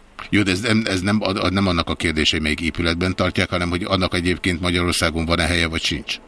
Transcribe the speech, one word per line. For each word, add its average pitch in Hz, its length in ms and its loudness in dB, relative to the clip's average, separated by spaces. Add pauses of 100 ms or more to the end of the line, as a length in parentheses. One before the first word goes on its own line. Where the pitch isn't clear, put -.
(300)
Jó, 101 120 4
de 98 80 2
ez 90 100 0
nem, 110 240 2
ez 95 160 0
nem, 104 220 2
a-, 95 280 0
nem 98 160 2
annak 85 220 0
a 80 60 -2
kérdése, 78 420 0
hogy 80 60 -2
melyik 76 180 0
épületben 85 540 0
tartják, 90 360 0
hanem 87 200 -2
hogy 90 140 -2
annak 98 300 0
egyébként 87 460 0
Magyarországon 85 640 0
van-e 85 220 2
helye, 85 220 2
vagy 80 140 -2
sincs. - 340 -4 (120)